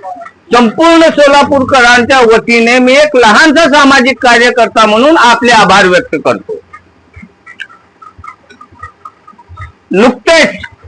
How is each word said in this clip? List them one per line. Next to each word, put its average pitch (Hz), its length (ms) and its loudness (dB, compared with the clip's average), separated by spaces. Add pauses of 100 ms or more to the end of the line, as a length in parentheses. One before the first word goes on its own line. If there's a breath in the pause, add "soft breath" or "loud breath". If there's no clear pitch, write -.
(540)
संपूर्ण 320 480 2
सोलापूरकरांच्या 269 1200 0
वतीने 233 580 0
मी 254 140 0
एक 302 240 0
लहानसा 285 480 2
सामाजिक 269 540 0
कार्यकर्ता 240 680 0
म्हणून 254 320 0
आपले 240 340 0
आभार 196 340 2
व्यक्त 170 380 -2
करतो. 120 280 -6 (3500)
नुकतेच, 254 580 -2 (400)